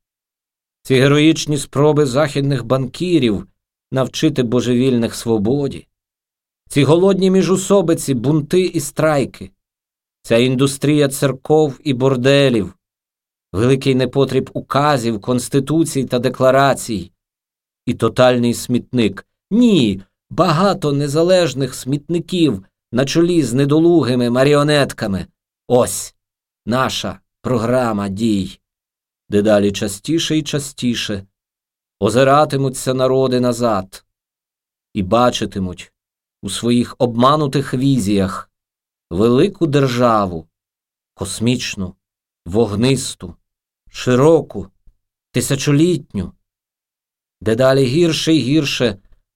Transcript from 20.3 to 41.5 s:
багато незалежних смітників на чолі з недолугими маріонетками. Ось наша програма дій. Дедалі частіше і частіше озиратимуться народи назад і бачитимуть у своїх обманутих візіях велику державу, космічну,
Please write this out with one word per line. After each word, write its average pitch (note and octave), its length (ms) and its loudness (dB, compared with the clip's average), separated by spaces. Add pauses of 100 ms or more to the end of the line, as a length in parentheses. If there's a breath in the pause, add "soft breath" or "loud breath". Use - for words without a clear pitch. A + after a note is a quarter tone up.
багато E3+ 640 0
незалежних C#3+ 840 0
смітників D3+ 880 -2 (280)
на A#2+ 120 0
чолі E3 380 2
з A#2 100 -4
недолугими C#3 800 2
маріонетками. C3+ 960 0 (460)
Ось - 420 0 (520)
наша A2 540 -4 (220)
програма A2+ 640 -2
дій. G2 520 -4 (680)
Дедалі G#2 440 2
частіше D#3 640 -4
і D3+ 40 -4
частіше A#2+ 840 -6 (760)
озиратимуться C3+ 920 0
народи C3 460 0
назад A#2 640 -2 (880)
і G#2+ 80 -2
бачитимуть G2+ 920 -2 (500)
у G2+ 80 -10
своїх A#2+ 480 0
обманутих C3+ 760 0
візіях G#2 760 0 (600)
велику B2 560 2
державу, A#2+ 840 0 (680)
космічну, A2 800 -4 (520)